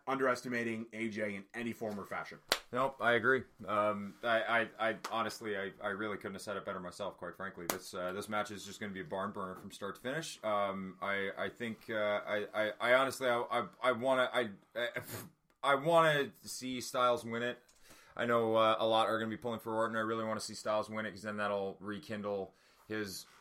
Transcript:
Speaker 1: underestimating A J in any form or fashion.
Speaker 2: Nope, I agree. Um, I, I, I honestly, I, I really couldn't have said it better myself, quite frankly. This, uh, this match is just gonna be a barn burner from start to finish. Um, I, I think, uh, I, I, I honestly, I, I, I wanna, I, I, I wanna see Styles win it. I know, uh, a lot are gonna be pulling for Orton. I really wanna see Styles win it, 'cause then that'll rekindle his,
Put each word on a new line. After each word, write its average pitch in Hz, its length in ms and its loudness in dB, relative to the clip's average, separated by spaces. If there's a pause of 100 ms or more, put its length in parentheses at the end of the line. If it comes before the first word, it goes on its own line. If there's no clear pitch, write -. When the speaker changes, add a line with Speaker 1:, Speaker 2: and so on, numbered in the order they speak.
Speaker 1:
underestimating 120 840 0
A 113 160 -2
J 104 260 -2
in 101 80 -10 (100)
any 117 200 -4
form 107 260 -6
or 90 60 -8
fashion. 85 320 -8 (340)
Speaker 2:
Nope, 127 280 0
I 113 120 4
agree. 120 320 4 (220)
Um, 101 480 2 (100)
I, 113 440 2 (120)
I, 113 100 2
I 104 60 -2 (160)
honestly, 110 440 -2
I, 98 140 -4 (120)
I 104 60 -2
really 101 280 -4
couldn't 98 180 -8
have 92 80 -10
said 101 140 -6
it 92 100 -8
better 95 140 -6
myself, 90 360 -8
quite 87 200 -10
frankly. 92 300 -10
This, 90 280 -2
uh, 90 180 -2
this 98 160 -6
match 104 220 -2
is 95 140 -12
just 98 160 -12
gonna 104 120 -6
be 92 80 -8
a 90 40 -6
barn 95 260 -4
burner 95 240 -8
from 98 160 -14
start 98 260 -8
to - 40 -20
finish. 156 420 -6
Um, 98 580 -2
I, 98 380 0
I 98 120 -2
think, 113 280 -8 (120)
uh, 113 40 -2 (320)
I, 104 280 0
I, 107 260 2
I 120 140 6
honestly, 131 340 4
I, 120 100 4 (120)
I, 113 140 2 (180)
I 127 100 4
wanna, 127 420 4
I, 123 140 2 (260)
I, 117 140 -2 (720)
I 139 140 6
wanna 151 540 6 (120)
see 127 380 -8
Styles 123 440 4
win 117 180 -4
it. 123 160 -2 (600)
I 117 80 2
know, 117 300 6
uh, 110 240 8
a 113 60 4
lot 110 220 6
are 110 100 2
gonna 113 120 -2
be 107 60 -6
pulling 113 240 -6
for 113 140 -4
Orton. 110 220 2
I 110 40 0
really 113 240 -2
wanna 110 160 -2
see 107 140 -8
Styles 107 360 0
win 110 160 -4
it, 101 60 -6
'cause 95 100 -14
then 104 160 -6
that'll 101 420 0
rekindle 101 720 -6 (360)
his, 107 380 -6 (140)